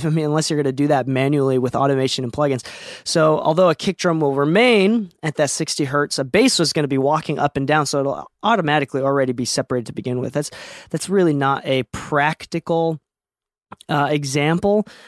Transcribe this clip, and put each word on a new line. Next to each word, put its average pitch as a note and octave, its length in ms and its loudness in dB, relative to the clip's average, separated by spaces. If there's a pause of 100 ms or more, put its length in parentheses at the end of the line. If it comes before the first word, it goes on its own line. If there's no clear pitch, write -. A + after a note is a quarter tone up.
I D#3+ 60 0
mean, D#3 160 0
unless D3+ 240 0
you're D3+ 100 0
gonna C#3 120 0
do C#3+ 160 0
that C3+ 180 2
manually C3+ 520 2
with B2 160 -2
automation C3+ 500 0
and B2 80 -8
plugins. C#3 340 -2 (380)
So D#3 340 2
although E3 320 4
a D#3 40 2
kick - 220 -4
drum E3+ 240 0
will C#3+ 140 2
remain G3 760 4 (120)
at D3+ 140 -4
that D3 140 2
sixty - 340 -2
hertz, C#3+ 340 -2
a C#3+ 60 0
bass G3+ 340 2
was E3 140 0
gonna D3+ 160 0
be C3+ 100 0
walking D3 400 0
up C#3+ 180 0
and C#3 100 -2
down. D3 200 2
So C#3 140 -2
it'll C#3 300 -4 (120)
automatically D#3 580 0
already C3+ 320 0
be B2 140 -4
separated B2+ 400 -4
to - 60 -14
begin B2 280 -6
with. A#2+ 140 -6
That's, D3 160 -4 (400)
that's - 180 -6
really F3+ 240 2
not C#3 320 0
a C3 200 0
practical, E3 1160 -2 (880)
uh, D3 220 0
example, D3+ 760 0 (220)